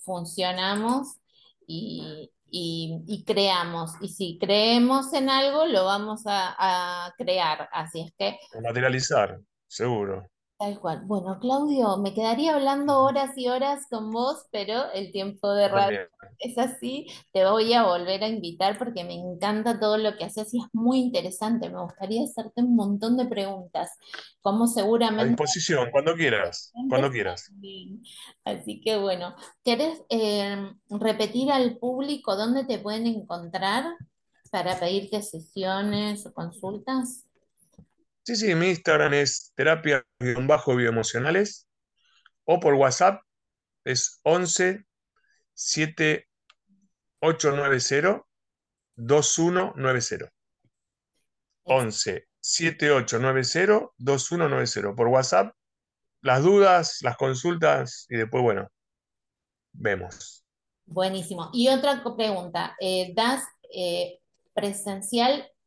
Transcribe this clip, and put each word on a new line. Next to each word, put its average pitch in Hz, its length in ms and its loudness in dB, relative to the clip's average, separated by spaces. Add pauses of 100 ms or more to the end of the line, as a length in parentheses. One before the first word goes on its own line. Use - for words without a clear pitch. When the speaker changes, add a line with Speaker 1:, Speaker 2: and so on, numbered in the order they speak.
Speaker 1:
funcionamos 190 1120 -2 (500)
y, 156 640 -10 (180)
y, 165 580 -6
y 202 180 -8
creamos. 175 760 0
Y 196 80 -8
si 175 300 -8
creemos 240 720 2
en 269 160 0
algo, 277 360 2
lo 208 200 2
vamos 214 400 -2
a, 196 300 -2 (520)
a 180 100 -16
crear. 175 540 -2
Así 160 300 -8
es 165 160 -14
que 196 200 -4 (160)
Speaker 2:
A 113 80 -12
materializar, 120 800 0 (280)
seguro. 101 640 -4 (280)
Speaker 1:
Tal 202 220 -8
cual. 160 260 -6
Bueno, 190 360 -4
Claudio, 262 560 2
me 196 160 -2
quedaría 240 420 2
hablando 277 380 2
Speaker 2:
Ujú. 269 160 6
Speaker 1:
horas 269 280 -2
y 247 120 -2
horas 277 400 -2
con 220 220 -6
vos, 254 420 -2
pero 214 400 -4
el 190 180 -8
tiempo 196 400 -4
de 202 160 4
Speaker 2:
Yo 196 80 0
Speaker 1:
radio 196 320 2 (100)
Speaker 2:
también. - 220 -20
Speaker 1:
es 240 180 -8
así. 254 500 -4 (260)
Te 190 120 4
voy 220 280 4
a 233 100 6
volver 185 400 0
a 220 60 -2
invitar 190 480 -2
porque 240 260 -6
me 175 120 -10
encanta 202 640 -2
todo 214 160 4
lo 214 180 0
que - 80 -10
haces 214 300 -8
y 240 80 -2
es 226 100 -10
muy 240 280 2
interesante. 214 720 -2
Me 180 120 -8
gustaría 196 420 -4
hacerte 226 380 -6
un 247 120 4
montón 214 440 2
de 254 80 0
preguntas, 196 720 -6 (420)
como 202 240 2
Speaker 2:
A 233 40 6
Speaker 1:
seguramente 226 600 2
Speaker 2:
disposición, 151 640 0
cuando 147 240 2
quieras, 113 580 0
Speaker 1:
la - 60 -12
gente 131 100 -4
Speaker 2:
cuando 135 220 2
quieras. 95 360 -4
Speaker 1:
también. - 540 -18 (440)
Así 208 340 -8
que 220 180 -2
bueno, 185 380 -4 (300)
¿querés, 294 440 -2
eh, 202 600 -2 (180)
repetir 220 640 -2
al 247 280 2
público 254 580 -4
dónde 240 260 0
te 240 160 -4
pueden 220 280 -4
encontrar 190 760 -4 (680)
para 180 280 -2
pedirte 196 420 -2
sesiones 202 1040 -4
o - 80 -20
consultas? 214 920 -8 (1040)
Speaker 2:
Sí, 240 80 -4
sí, 202 200 2
mi 170 140 4
Instagram 151 440 4
es 143 400 0
terapia 151 500 2 (160)
guion 123 280 0
bajo 143 280 4
bioemocionales 123 920 0 (760)
o 170 160 2
por 160 140 4
WhatsApp 139 480 4 (640)
es - 400 -4
once 180 640 2 (640)
siete 156 760 0 (920)
ocho 156 360 2
nueve 139 240 2
cero 151 480 0 (680)
dos 143 420 2
uno 180 380 2
nueve 131 260 0
cero. - 260 -6 (1400)
Once 113 640 0 (120)
siete 156 500 0
ocho 120 300 2
nueve 131 240 2
cero 196 540 2
dos 135 340 0
uno 170 180 2
nueve 131 160 0
cero. 101 300 -4
Por 117 120 4
WhatsApp, 131 460 4 (680)
las 135 200 4
dudas, 185 640 6
las 123 140 -2
consultas 139 920 0
y 120 80 -4
después, 113 240 0
bueno, 101 280 0 (1040)
vemos. - 720 -6 (420)
Speaker 1:
Buenísimo. 185 680 -6
Y 247 160 2
otra 269 320 2
co-, 233 160 -8
pregunta, 175 640 -4
eh, 185 360 -2
¿das, 247 280 2 (280)
eh, 175 480 -4 (360)
presencial 202 920 -2 (200)